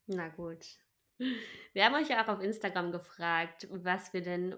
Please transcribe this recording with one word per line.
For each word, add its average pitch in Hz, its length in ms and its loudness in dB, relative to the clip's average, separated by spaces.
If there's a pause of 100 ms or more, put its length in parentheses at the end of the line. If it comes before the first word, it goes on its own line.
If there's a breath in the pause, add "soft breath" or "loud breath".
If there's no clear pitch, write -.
Na 180 220 -2
gut. 165 360 -10 (1080 loud breath)
Wir 196 120 6
haben 254 100 6
euch 302 140 4
ja 226 140 4
auch 220 40 -8
auf 196 140 2
Instagram 185 500 0
gefragt, 170 800 -2
was 185 420 -2
wir 185 80 -2
denn 180 360 -2